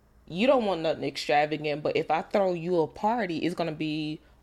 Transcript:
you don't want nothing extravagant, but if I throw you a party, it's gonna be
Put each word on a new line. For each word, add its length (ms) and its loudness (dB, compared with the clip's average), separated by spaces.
you 200 0
don't 180 6
want 160 0
nothing 240 -2
extravagant, 800 0
but 140 0
if 140 0
I 120 2
throw 320 0
you 260 0
a 60 2
party, 520 -2
it's 160 -2
gonna 180 -4
be 480 -4